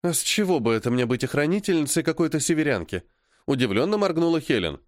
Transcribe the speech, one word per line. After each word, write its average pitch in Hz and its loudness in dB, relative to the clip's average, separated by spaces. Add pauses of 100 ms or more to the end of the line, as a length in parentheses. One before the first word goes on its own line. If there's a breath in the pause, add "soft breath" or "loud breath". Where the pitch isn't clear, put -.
"А 175 -2
с - -2
чего 185 2
бы 113 2
это 113 -2
мне 123 2
быть 123 0
охранительницей 156 0
какой-то 160 0
северянки?" 131 -2 (420)
удивлённо 131 2
моргнула 170 2
Хелен. 87 -2